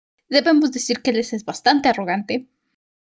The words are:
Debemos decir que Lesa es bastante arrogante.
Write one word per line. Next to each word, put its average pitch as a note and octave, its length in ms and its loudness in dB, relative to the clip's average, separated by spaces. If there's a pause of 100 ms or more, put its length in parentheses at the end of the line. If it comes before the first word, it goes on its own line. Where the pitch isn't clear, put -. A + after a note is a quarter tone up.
(280)
Debemos D4 440 2
decir A#3+ 300 -4
que B3+ 100 0
Lesa A3+ 240 -2
es G#3 80 -8
bastante C#4 460 0
arrogante. G3+ 580 -4 (600)